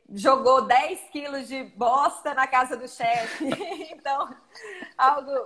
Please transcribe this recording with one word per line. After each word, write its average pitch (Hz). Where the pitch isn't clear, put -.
jogou 247
dez 254
quilos 285
de 262
bosta 254
na 262
casa 254
do 247
chefe. 233
<laughs> 320
Então, 277
algo, 269